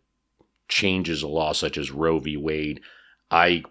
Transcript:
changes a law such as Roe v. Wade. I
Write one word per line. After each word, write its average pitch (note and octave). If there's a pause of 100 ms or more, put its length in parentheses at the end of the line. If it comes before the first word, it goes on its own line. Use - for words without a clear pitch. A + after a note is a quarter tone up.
(680)
changes F2+
a D2+
law D#2
such D#2
as C#2
Roe D#2+
v. D2
Wade. D2+ (500)
I F2